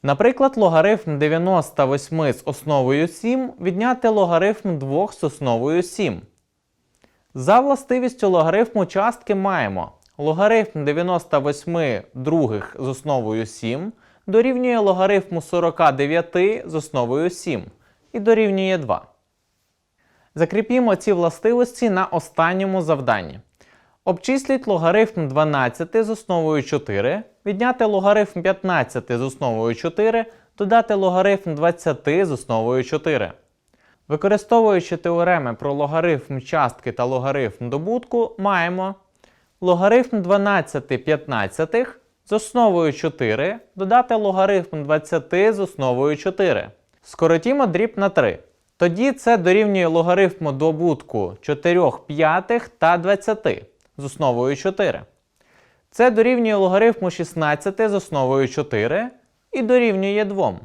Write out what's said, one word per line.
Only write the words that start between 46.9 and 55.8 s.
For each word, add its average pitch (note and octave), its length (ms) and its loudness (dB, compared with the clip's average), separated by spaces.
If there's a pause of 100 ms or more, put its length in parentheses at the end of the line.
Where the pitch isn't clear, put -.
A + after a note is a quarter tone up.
Скоротімо A3 640 0
дріб G3+ 300 0
на G3 120 0
три. A#2 300 2 (400)
Тоді A3 340 2
це A#3 240 2
дорівнює F#3+ 500 2
логарифму E3+ 680 2
добутку C#3+ 880 -2
чотирьох D#3+ 640 0
п'ятих D#3+ 600 0
та E3+ 300 2
двадцяти G3 640 -2 (320)
з C#3 80 -12
основою C3+ 520 -2
чотири. F#3+ 460 -4 (880)